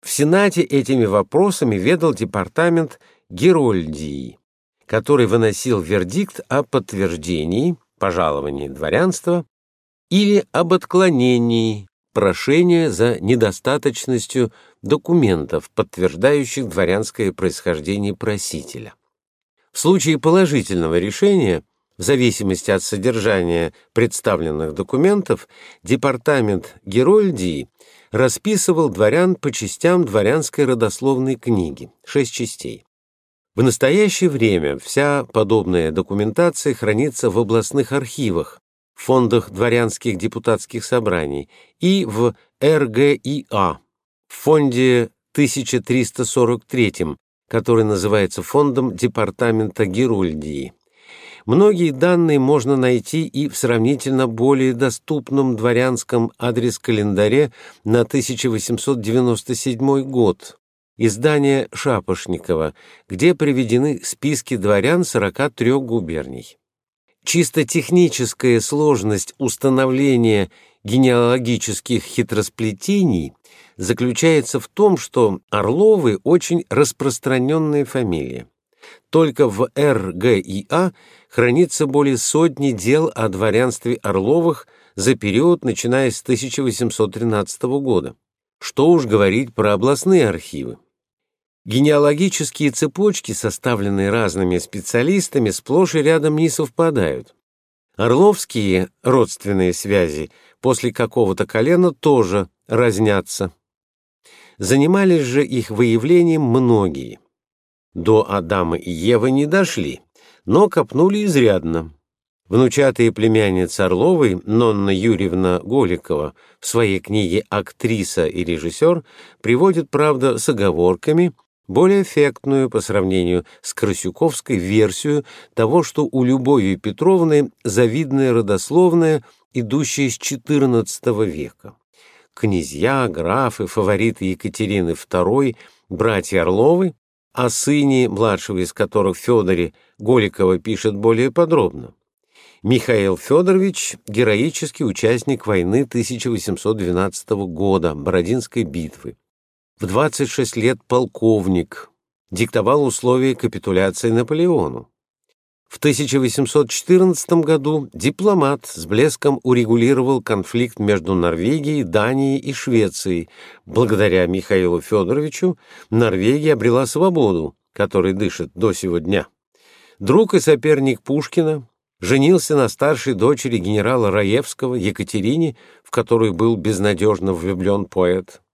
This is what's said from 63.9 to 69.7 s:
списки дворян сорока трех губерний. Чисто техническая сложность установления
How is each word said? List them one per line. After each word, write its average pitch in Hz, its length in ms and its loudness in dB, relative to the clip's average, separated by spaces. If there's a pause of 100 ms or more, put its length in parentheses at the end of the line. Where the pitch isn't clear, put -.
списки - 540 -6
дворян 104 460 2
сорока 120 460 -2
трех 131 360 0
губерний. 80 720 -8 (640)
Чисто 160 420 0
техническая 131 920 2
сложность 110 800 0
установления 131 1120 0 (320)